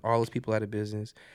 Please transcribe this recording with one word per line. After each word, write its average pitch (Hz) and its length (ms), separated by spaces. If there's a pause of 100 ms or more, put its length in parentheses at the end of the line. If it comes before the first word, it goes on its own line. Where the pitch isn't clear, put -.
all 117 160
those 113 100
people 113 240
out 107 100
of 104 80
business. 107 420 (220)